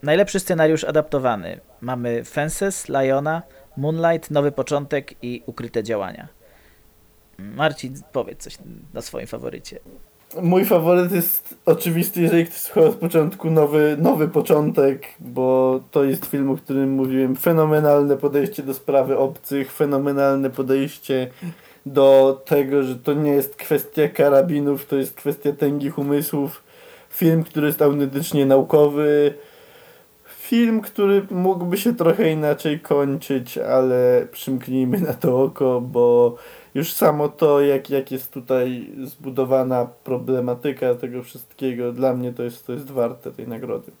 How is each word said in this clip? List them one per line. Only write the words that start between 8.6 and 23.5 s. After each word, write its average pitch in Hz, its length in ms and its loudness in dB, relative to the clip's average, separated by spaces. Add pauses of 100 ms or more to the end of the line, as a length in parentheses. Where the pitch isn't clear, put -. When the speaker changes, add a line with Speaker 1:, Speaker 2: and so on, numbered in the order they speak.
Speaker 1:
o 117 60 -12
swoim - 260 -12
faworycie. - 520 -14 (600)
Speaker 2:
Mój 180 240 4
faworyt 180 460 4
jest - 440 -4 (100)
oczywisty, 170 560 0
jeżeli 165 240 4
ktoś - 120 -16
słuchał - 280 2
od 226 100 4
początku, 165 540 -2
Nowy, 151 500 4
Nowy 156 280 2
Początek, 147 800 2 (120)
bo 131 600 2 (120)
to 143 120 2
jest 135 220 -2
film, 139 260 -2
o 131 40 0
którym 135 360 -2
mówiłem. 131 440 0
Fenomenalne 151 840 2
podejście 139 460 -2
do 135 100 -6
sprawy 135 440 0
obcych, 135 540 -4
fenomenalne 139 800 0
podejście 131 800 -4 (560)
do 135 600 6
tego, 139 380 2
że 127 120 -4
to 147 180 -2
nie 147 180 0
jest 139 240 0